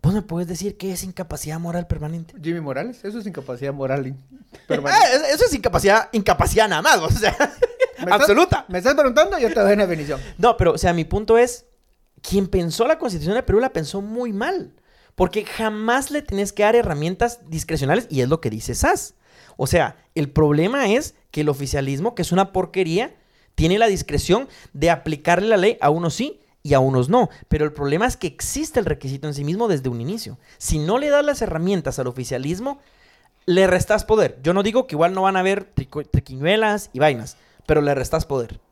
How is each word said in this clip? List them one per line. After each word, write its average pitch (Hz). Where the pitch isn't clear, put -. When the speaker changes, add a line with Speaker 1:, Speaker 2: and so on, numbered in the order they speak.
Speaker 1:
¿Vos 175
me 214
puedes 170
decir 185
qué 190
es 180
incapacidad 165
moral 170
permanente? 160
Speaker 2:
Jimmy 170
Morales, 151
eso 214
es 196
incapacidad 139
moral 135
in-, 135
permanente. 339
Speaker 1:
<laughs> 269
Ah, 247
eso, 302
eso 480
es -
incapacidad, 202
incapacidad 214
nada 160
más, 254
o 160
sea, 202
<laughs> -
Speaker 2:
¿Me -
estás, 208
Speaker 1:
absoluta. 294
Speaker 2:
me 180
estás 262
preguntando? 302
Yo 233
te 226
doy 202
una 202
definición. 151
Speaker 1:
No, 226
pero, 170
o -
sea, 175
mi 165
punto 214
es, 247
quien 196
pensó 175
la 320
Constitución 185
de 254
Perú 202
la 262
pensó 165
muy 220
mal, 302
porque 190
jamás 220
le 294
tenés 196
que 208
dar 226
herramientas 180
discrecionales, 160
y 135
es 123
lo 156
que 117
dice 110
Sass. -
O 135
sea, 151
el 147
problema 165
es 254
que 151
el 151
oficialismo, 139
que 175
es -
una 196
porquería, 185
tiene 170
la 226
discreción 190
de 156
aplicarle 170
la 226
ley 190
a 147
unos 170
sí 285
y 143
a 135
unos 131
no. 247
Pero 151
el 147
problema 151
es 240
que -
existe -
el 190
requisito 139
en 143
sí 143
mismo 196
desde 135
un 117
inicio. 175
Si -
no 180
le 294
das 285
las 294
herramientas 165
al 127
oficialismo, 135
le 185
restás 180
poder. 208
Yo 160
no 196
digo 240
que 151
igual 170
no 190
van 190
a 185
haber 196
tricu-, 143
triquiñuelas 202
y -
vainas, 135
pero 151
le 143
restás 135
poder. 123